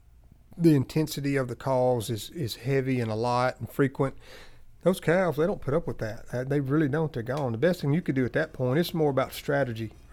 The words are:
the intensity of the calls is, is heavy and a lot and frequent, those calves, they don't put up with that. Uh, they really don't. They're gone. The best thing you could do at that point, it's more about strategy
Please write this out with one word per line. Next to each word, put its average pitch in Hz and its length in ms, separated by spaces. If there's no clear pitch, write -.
the 165 180
intensity 143 600
of 131 120
the 117 80
calls 127 540
is, 110 220
is 151 260
heavy 131 420
and 113 120
a 107 40
lot 123 440
and 117 100
frequent, 139 460
those 180 160
calves, 165 380
they 156 100
don't 202 140
put - 120
up - 140
with 123 120
that. - 340
Uh, 127 100
they 147 160
really 143 300
don't. 151 240
They're 120 100
gone. 123 300
The 110 40
best 175 240
thing 143 120
you 170 80
could 151 140
do 131 100
at 113 80
that 156 200
point, 127 260
it's 170 140
more 156 180
about 131 220
strategy 123 580